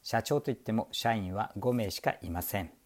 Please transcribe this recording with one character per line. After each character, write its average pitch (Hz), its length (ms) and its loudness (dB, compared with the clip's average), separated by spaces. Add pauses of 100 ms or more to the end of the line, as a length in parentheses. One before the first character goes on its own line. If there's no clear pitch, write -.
社 113 200 0
長 147 200 2
と 139 100 -2
い 117 40 0
っ - 20 -20
て - 160 -2
も 110 180 2
社 117 220 2
員 95 200 0
は 101 240 -4
五 123 140 2
名 113 180 2
し - 120 -6
か - 200 0
い 82 80 -8
ま 85 120 -2
せ 98 200 -2
ん。 82 100 -6 (140)